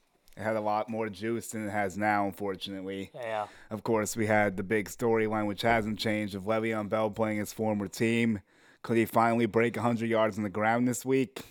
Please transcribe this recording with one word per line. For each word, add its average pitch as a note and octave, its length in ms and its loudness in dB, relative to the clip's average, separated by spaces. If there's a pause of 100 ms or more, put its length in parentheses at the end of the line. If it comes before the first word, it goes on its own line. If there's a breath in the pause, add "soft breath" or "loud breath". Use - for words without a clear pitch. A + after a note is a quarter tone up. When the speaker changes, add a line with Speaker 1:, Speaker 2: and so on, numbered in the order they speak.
(360)
Speaker 1:
it G2+ 80 -12
had A2 140 0
a G#2+ 40 -2
lot G#2+ 280 -2
more A2 180 -4
juice G#2+ 420 -6
than A2 180 -6
it G2 40 -6
has G2 260 -2
now, G#2 280 2
unfortunately. G2 920 -6
Speaker 2:
Yeah. A2 320 -6 (220 loud breath)
Speaker 1:
Of G#2+ 140 -8
course, G#2+ 340 0
we G#2+ 100 0
had G#2 300 2
the G2+ 60 -4
big G#2 260 0
storyline, A2 580 0
which G2+ 140 -4
hasn't A2 380 2
changed, G#2+ 360 -2
of F#2+ 80 -8
Le'Veon A2 460 -2
Bell A2 200 2
playing G#2+ 280 -2
his G#2 160 -4
former G#2+ 340 -2
team. A#2 540 2 (420 soft breath)
Could A#2 140 2
he A2+ 80 6
finally A#2 420 4
break A2+ 300 2
a G#2+ 40 -4
hundred A#2 300 0
yards A2 260 2
on A2 60 -2
the G#2 60 -2
ground A2 380 2
this B2 160 -2
week C3 480 0